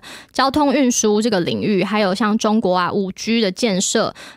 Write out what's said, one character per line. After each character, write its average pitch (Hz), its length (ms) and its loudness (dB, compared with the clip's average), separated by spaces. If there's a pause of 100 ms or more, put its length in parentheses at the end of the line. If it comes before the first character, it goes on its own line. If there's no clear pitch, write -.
(320)
交 269 200 2
通 285 220 2
运 262 180 2
输 214 280 2
这 226 100 0
个 202 100 2
领 127 220 -2
域， 190 220 0
还 208 180 0
有 190 120 2
像 214 240 0
中 220 240 0
国 180 160 2
啊， 175 140 0
五 190 220 -4
G 226 280 -2
的 190 100 2
建 196 300 -2
设、 202 320 -2 (240)